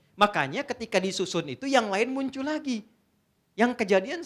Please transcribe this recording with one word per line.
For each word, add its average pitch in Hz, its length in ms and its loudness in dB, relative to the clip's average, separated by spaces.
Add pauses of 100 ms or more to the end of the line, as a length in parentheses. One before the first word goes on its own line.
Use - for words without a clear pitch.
(180)
Makanya 196 480 2
ketika - 320 -2
disusun 180 560 -2
itu, 269 160 -6
yang 240 180 4
lain 214 220 0
muncul 269 320 -6
lagi. 285 400 -4 (720)
Yang 185 260 2
kejadian 208 460 2